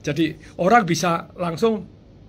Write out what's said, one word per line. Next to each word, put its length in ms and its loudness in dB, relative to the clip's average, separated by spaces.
jadi 320 -2
orang 240 4
bisa 560 -2
langsung 480 -2